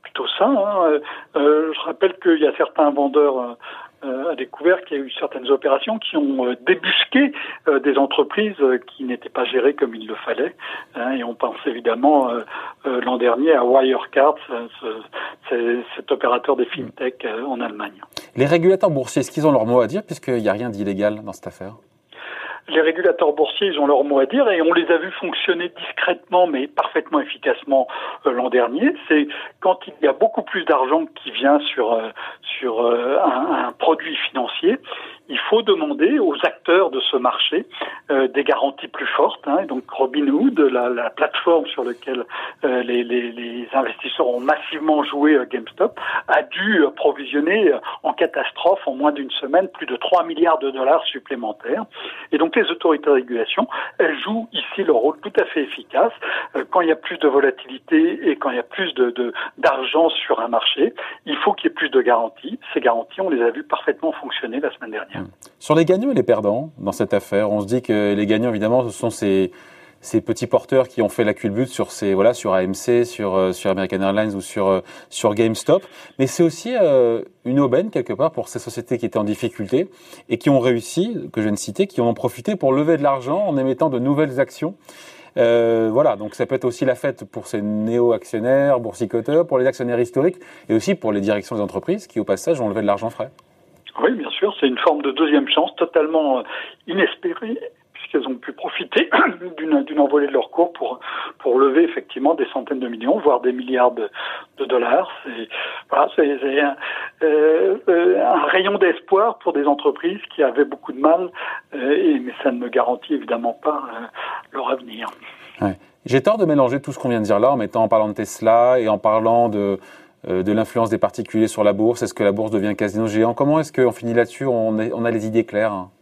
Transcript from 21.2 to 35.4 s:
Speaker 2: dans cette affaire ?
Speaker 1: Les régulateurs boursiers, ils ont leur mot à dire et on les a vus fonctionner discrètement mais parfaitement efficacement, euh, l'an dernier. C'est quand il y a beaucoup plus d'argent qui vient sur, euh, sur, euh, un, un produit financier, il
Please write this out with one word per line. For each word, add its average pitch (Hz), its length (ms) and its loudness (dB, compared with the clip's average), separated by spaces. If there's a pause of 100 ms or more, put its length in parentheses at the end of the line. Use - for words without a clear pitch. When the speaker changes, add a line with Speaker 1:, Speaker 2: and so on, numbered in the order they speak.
Speaker 2:
dans 101 100 -12
cette - 140 -16
affaire ? 95 260 -14 (920)
Speaker 1:
Les 156 140 2
régulateurs 165 520 2
boursiers, 156 340 0
ils 156 120 -2
ont 147 60 2
leur 143 180 4
mot 143 140 2
à 135 80 6
dire 240 240 2
et 180 100 2
on 165 140 4
les 170 140 2
a 170 100 4
vus 180 220 -4
fonctionner 175 580 -2
discrètement - 680 0
mais 139 180 -2
parfaitement - 540 -2
efficacement, 135 680 0 (400)
euh, 135 60 2
l'an 123 180 -2
dernier. 127 420 2 (160)
C'est 151 200 2 (320)
quand 185 260 2
il - 160 -16
y 147 60 4
a 135 60 4
beaucoup - 280 0
plus 190 240 -6
d'argent 147 400 2
qui - 240 -16
vient 139 300 2
sur, 117 340 0
euh, 113 160 -2 (480)
sur, 117 240 -2
euh, 120 420 2
un, 226 440 0
un - 40 -6
produit 160 440 0
financier, 156 640 -2 (480)
il 131 120 -6 (100)